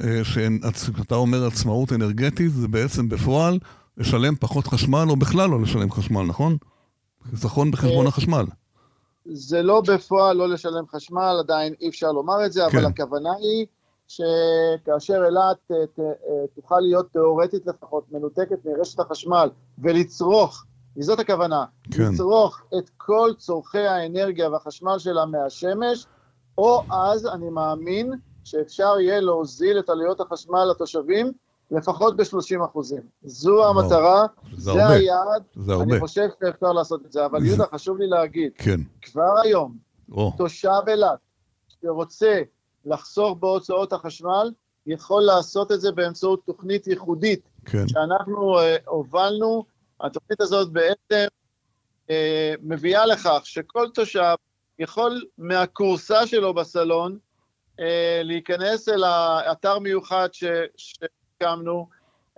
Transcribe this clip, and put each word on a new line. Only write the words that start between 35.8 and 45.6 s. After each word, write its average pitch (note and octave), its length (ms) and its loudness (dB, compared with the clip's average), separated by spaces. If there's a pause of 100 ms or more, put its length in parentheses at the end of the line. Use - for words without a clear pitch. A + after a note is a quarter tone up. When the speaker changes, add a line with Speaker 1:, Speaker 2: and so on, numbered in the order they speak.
Speaker 1:
הרבה. A2+ 200 2
Speaker 2:
חושב G3 280 -2 (120)
שאפשר F3+ 320 0
לעשות E3 340 -2
את - 60 -20
זה, D3 140 0
אבל D3 140 -2
Speaker 1:
זה D3 60 2
Speaker 2:
יהודה, G#3 200 2
חשוב F#3+ 320 -6
לי G3 80 -2
להגיד, E3 480 -2
Speaker 1:
כן. F#2 260 -2 (220)
Speaker 2:
כבר F3 400 0
היום, E3+ 340 0 (360)
Speaker 1:
או. G#2+ 240 -2
Speaker 2:
תושב F#3+ 520 0
אילת G#3 300 2 (640)
שרוצה E3+ 600 0 (420)
לחסוך F#3+ 560 -4
בהוצאות F#3+ 520 -2
החשמל, F3+ 580 -4 (360)
יכול F3 360 0
לעשות G3 500 2